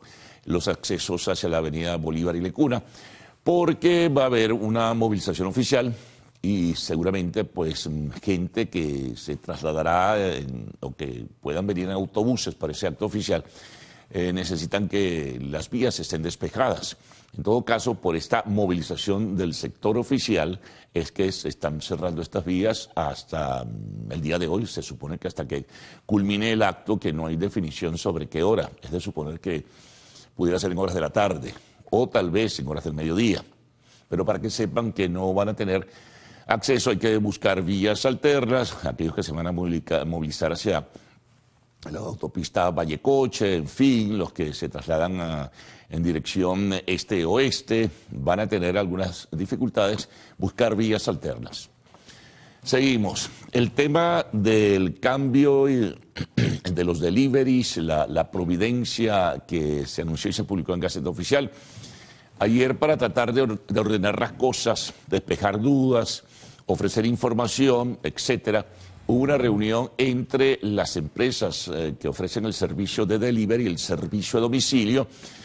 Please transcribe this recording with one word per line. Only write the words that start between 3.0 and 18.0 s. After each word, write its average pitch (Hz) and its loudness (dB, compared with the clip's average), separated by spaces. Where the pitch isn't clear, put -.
porque 170 4
va 139 4
a 131 4
haber 113 4
una 113 2
movilización 104 0
oficial 123 2
y 90 2
seguramente, 87 -2
pues, 80 -4
gente 90 0
que 69 -2
se - -8
trasladará 82 0
en, 65 -8
o 65 -10
que 62 -8
puedan 80 -2
venir 92 -2
en 95 -4
autobuses 98 0
para 76 -6
ese 76 -4
acto 82 -4
oficial, 98 -2
eh, 90 -2
necesitan 90 -2
que 82 -2
las 73 -6
vías 123 0
estén 80 -6
despejadas. - -2
En - -8
todo 113 4
caso, 117 0
por 90 -2